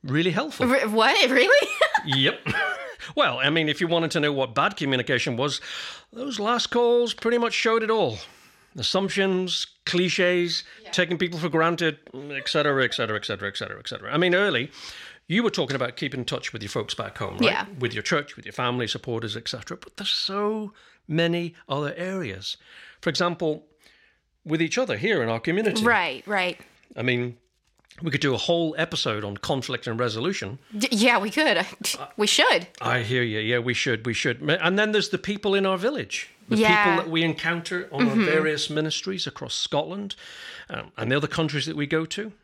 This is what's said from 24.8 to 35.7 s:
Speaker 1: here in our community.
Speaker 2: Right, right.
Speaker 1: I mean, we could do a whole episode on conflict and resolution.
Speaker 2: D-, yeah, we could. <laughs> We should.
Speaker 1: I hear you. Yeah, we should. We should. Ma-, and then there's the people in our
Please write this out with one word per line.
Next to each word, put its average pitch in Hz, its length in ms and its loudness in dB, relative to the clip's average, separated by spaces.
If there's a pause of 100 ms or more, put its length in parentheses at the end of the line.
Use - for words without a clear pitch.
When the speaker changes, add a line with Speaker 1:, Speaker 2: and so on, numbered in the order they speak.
Speaker 1:
here 170 260 0
in 113 60 0
our 113 100 0
community. 214 440 0
Speaker 2:
Right, 180 440 2
right. 185 320 -2 (360)
Speaker 1:
I 117 60 -8
mean, 123 360 0 (640)
we 165 100 -2
could 135 100 0
do 143 120 2
a 117 40 0
whole 170 400 0
episode 139 460 -2
on 101 140 -6
conflict 131 500 -4
and 113 120 -4
resolution. 123 600 -2 (180)
Speaker 2:
D-, 226 140 0
yeah, 233 280 4
we 202 100 -4
could. 220 360 2 (260)
<laughs> - 260 -10
We 214 100 2
should. 226 400 4 (140)
Speaker 1:
I 120 200 0
hear 120 220 0
you. 110 160 -2
Yeah, 117 200 2
we 120 140 -2
should. 113 320 0
We 120 80 -2
should. - 280 -2
Ma-, 151 200 2
and 180 160 2
then 214 140 2
there's 208 180 2
the 175 80 -2
people 202 380 -2
in 196 100 2
our 190 120 2